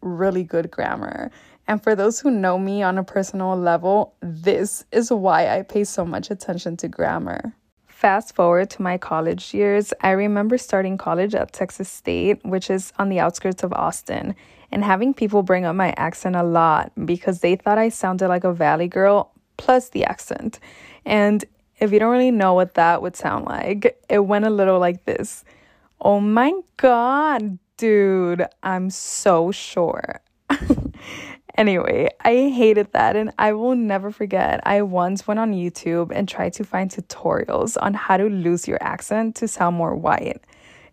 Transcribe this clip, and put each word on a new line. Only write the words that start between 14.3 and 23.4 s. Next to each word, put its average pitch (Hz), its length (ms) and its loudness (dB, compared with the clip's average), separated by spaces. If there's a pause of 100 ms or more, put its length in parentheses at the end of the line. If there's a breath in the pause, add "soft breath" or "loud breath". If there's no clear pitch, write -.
and 202 100 -2
having 202 320 2
people 202 300 0
bring 185 200 2
up 165 120 -2
my 185 200 0
accent 170 380 -4
a 175 80 0
lot 165 480 2 (160)
because 175 340 -2
they 175 140 2
thought 208 240 0
I 226 120 2
sounded 185 360 -2
like 180 160 0
a 185 100 0
Valley 165 360 0
girl 196 420 2 (260)
plus 254 340 2
the - 140 -2
accent. - 540 -6 (480 loud breath)
And 208 380 2 (340)
if 208 140 2
you 208 80 6
don't 226 100 4
really 254 220 4
know 190 220 4
what 180 200 2
that 170 280 4
would 180 120 -6
sound - 320 -4